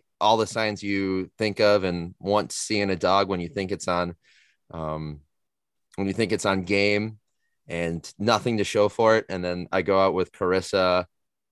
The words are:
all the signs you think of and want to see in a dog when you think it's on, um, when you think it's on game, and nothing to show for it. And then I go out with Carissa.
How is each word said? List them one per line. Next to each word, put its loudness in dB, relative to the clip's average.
all 6
the 0
signs -4
you -2
think -2
of 6
and -4
want 0
to -10
see -2
in 0
a 0
dog 2
when -2
you -6
think -6
it's -6
on, -2
um, -8
when -4
you -2
think -2
it's -2
on 0
game, 0
and -6
nothing 2
to 0
show 2
for 4
it. 0
And -6
then -4
I 0
go 2
out 4
with -2
Carissa. 0